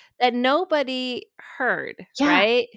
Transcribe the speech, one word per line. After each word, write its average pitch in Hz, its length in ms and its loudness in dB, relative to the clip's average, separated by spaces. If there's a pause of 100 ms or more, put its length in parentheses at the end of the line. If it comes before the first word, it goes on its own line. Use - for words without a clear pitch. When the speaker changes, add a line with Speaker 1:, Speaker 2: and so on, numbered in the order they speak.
(200)
Speaker 1:
that 247 140 2
nobody 262 920 -2 (320)
heard, 190 480 -4 (140)
Speaker 2:
Yeah. 202 260 4
Speaker 1:
right? 240 320 2